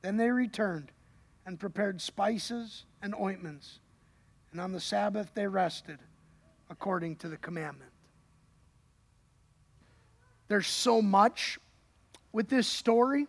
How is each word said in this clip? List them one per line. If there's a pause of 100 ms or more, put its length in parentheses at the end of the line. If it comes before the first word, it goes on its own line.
Then
they
returned (540)
and
prepared
spices (160)
and
ointments, (760)
and
on
the
Sabbath
they
rested (720)
according
to
the
commandment. (2500)
There's
so
much (720)
with
this
story